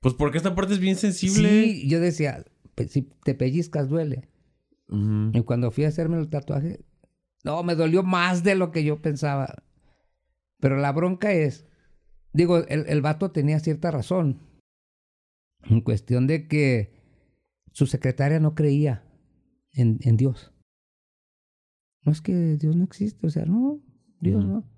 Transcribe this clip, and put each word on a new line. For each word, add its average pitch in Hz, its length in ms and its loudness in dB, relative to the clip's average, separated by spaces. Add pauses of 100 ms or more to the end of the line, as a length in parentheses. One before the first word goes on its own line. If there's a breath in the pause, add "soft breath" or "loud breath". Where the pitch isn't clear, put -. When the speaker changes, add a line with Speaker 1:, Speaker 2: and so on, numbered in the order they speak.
Speaker 1:
Pues 127 140 0
porque 147 240 0
esta 180 160 -2
parte 190 180 -2
es 196 80 0
bien 190 160 0
sensible. 190 400 0
Speaker 2:
Sí, 208 520 4
yo 165 120 2
decía, 156 440 -2 (300)
"Pe-, 104 140 -6
si 139 140 -2
te - 320 -4
pellizcas, 147 540 -2
duele". 147 400 -4 (600)
Speaker 1:
Ujú. 107 460 0
Speaker 2:
Y 117 80 4
cuando 120 280 0
fui 143 140 -2
a 156 40 2
hacerme 165 300 -2
el 156 100 -4
tatuaje, 147 560 -6 (600)
no, 156 180 -4
me 170 140 0
dolió 165 260 4
más 180 400 2
de 196 140 4
lo 175 160 0
que 160 100 -2
yo 151 200 -2
pensaba. 143 600 -4 (960)
Pero 135 180 2
la 143 160 0
bronca 180 400 0
es, 156 340 0 (680)
digo, 170 260 4
el, 156 300 -2
el 151 140 0
vato 156 280 -2
tenía 151 300 0
cierta 156 300 -2
razón 156 500 -2 (1200)
en 110 160 4
cuestión 123 460 0
de 156 220 -2
que 135 440 0 (800 soft breath)
su - 140 2
secretaria 135 520 0
no 156 160 2
creía 147 500 0 (680)
en, 117 300 2
en 117 140 4
Dios. 127 360 -2 (1500)
No 147 80 2
es 156 80 -2
que 170 380 0
Dios 156 180 0
no 175 80 2
existe, 202 420 -6
o 160 40 0
sea, 156 140 -4
no, 262 360 0 (400)
Dios 202 240 0
Speaker 1:
Ujú. 190 100 -2
Speaker 2:
no. 220 240 -8